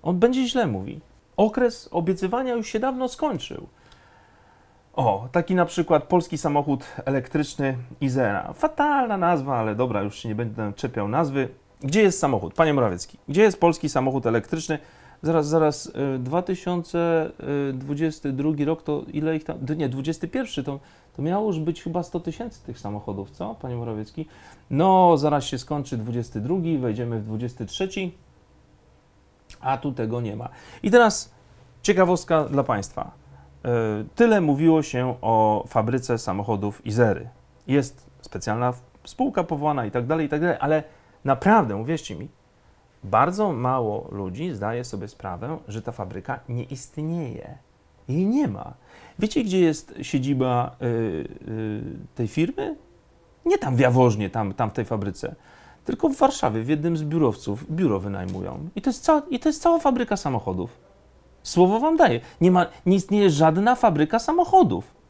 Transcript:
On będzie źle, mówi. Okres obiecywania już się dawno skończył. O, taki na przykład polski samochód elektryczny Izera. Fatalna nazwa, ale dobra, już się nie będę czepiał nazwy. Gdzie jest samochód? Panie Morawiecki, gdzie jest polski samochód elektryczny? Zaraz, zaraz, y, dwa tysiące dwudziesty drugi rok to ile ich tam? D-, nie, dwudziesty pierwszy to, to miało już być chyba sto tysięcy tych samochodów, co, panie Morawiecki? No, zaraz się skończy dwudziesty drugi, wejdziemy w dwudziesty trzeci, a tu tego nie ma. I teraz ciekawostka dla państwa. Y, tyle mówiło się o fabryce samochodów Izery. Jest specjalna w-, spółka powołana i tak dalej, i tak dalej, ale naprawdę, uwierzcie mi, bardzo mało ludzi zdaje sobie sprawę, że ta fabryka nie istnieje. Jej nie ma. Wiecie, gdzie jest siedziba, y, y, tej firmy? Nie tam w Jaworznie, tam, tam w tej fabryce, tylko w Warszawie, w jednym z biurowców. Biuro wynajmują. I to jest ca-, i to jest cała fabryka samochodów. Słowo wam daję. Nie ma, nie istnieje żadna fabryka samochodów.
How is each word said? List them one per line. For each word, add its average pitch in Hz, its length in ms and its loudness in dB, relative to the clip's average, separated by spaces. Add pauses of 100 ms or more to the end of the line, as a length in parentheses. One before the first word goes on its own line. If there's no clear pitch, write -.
On 175 160 0
będzie 247 300 4
źle, 233 180 0
mówi. 101 340 -6 (360)
Okres 226 560 0
obiecywania 190 600 -2
już 226 140 -4
się 220 120 -4
dawno 254 280 -2
skończył. - 580 -6 (1300)
O, 117 380 0
taki 175 220 0
na 180 100 4
przykład 156 380 2
polski 170 360 0
samochód 143 460 0 (200)
elektryczny 135 720 -2 (240)
Izera. 127 520 0
Fatalna 285 640 0
nazwa, 156 400 2
ale 110 180 0
dobra, 110 280 0
już 101 160 -6
się 117 100 -10
nie 107 60 -4
będę 110 380 -4
czepiał 117 360 -4
nazwy. 135 400 0 (320)
Gdzie 160 220 2
jest 185 160 4
samochód? 110 360 0
Panie 156 200 4
Morawiecki, 104 440 -2 (100)
gdzie 165 140 4
jest 202 180 4
polski 165 280 2
samochód 131 380 0
elektryczny? 143 520 -2 (440)
Zaraz, 156 240 2
zaraz, 156 400 2
y, 135 320 -4
dwa 139 240 -2
tysiące 170 880 -2 (420)
dwudziesty 143 600 -4
drugi 143 320 0
rok 160 180 -2
to 147 200 -4 (100)
ile 156 240 -2
ich 156 80 -6
tam? - 160 -8
D-, 143 160 -4
nie, 147 120 -2
dwudziesty 139 400 -4
pierwszy 214 360 -6
to, 139 160 -8 (360)
to 135 60 -6
miało 196 240 0
już 175 120 -2
być 156 240 -4
chyba 165 200 -4
sto 170 180 -6
tysięcy 220 420 -10
tych 117 160 -12
samochodów, 101 520 -8
co, - 240 -10
panie 123 220 -10
Morawiecki? 117 500 -8 (440)
No, 180 460 6
zaraz 143 280 2
się 127 140 -6
skończy 139 380 -6
dwudziesty 117 440 -4
drugi, 165 380 -2
wejdziemy 117 420 -2
w 104 40 -10
dwudziesty 113 420 -6
trzeci, 190 480 -6 (1500)
a 131 180 -2
tu 139 140 -4
tego 120 280 -4
nie 107 160 -6
ma. 117 120 -10 (340)
I 202 80 0
teraz 226 440 4 (480)
ciekawostka 175 640 4
dla 139 180 0
państwa. - 480 -4 (540)
Y, 123 40 -2 (460)
tyle 220 260 6
mówiło 156 420 4
się 127 400 -2
o 110 460 2
fabryce 120 500 0
samochodów 101 680 -4
Izery. 110 420 2 (380)
Jest 135 400 -2 (140)
specjalna 117 520 -4
w-, 123 100 -12 (220)
spółka 262 400 -2
powołana 147 420 -2
i 98 40 -4
tak 120 160 -2
dalej, 156 200 0
i - 20 -6
tak 151 120 -2
dalej, 175 200 0
ale 151 220 2 (420)
naprawdę, 135 520 4
uwierzcie 117 380 -6
mi, 90 140 -12 (760)
bardzo 165 480 2
mało 123 580 -2
ludzi 101 420 -8
zdaje 113 320 -4
sobie 104 240 -10
sprawę, 101 500 -10 (100)
że 107 140 -8
ta 117 100 -10
fabryka 98 560 -10
nie 120 160 -6
istnieje. 156 960 -10 (500)
Jej 165 180 0
nie 269 220 2
ma. - 260 -8 (440)
Wiecie, 220 260 0
gdzie 185 160 0
jest 160 420 2
siedziba, 127 800 0
y, - 40 -6
y, 110 960 -4 (320)
tej 113 140 -4
firmy? 285 480 -2 (680)
Nie 370 120 4
tam 127 180 -2
w - 20 4
Jaworznie, 120 520 4
tam, 104 240 -4
tam 110 160 -2
w - 20 -20
tej 117 120 -4
fabryce, 101 500 -6 (500)
tylko 277 240 -2
w 269 80 -2
Warszawie, 113 460 2
w 120 60 -6
jednym 156 280 0
z 156 80 -4
biurowców. 139 680 -2
Biuro 139 280 0
wynajmują. 95 760 -8
I 208 60 -8
to 269 80 0
jest - 140 -8
ca-, 302 260 4
i 247 80 -2
to 320 100 0
jest 302 140 -2
cała 339 160 4
fabryka 240 380 0
samochodów. 101 760 -6 (520)
Słowo 185 380 4
wam 320 160 2
daję. 160 240 4 (200)
Nie 175 100 8
ma, 180 160 6 (200)
nie 190 100 6
istnieje 196 340 4
żadna 160 440 4
fabryka 175 440 4
samochodów. 339 760 4 (160)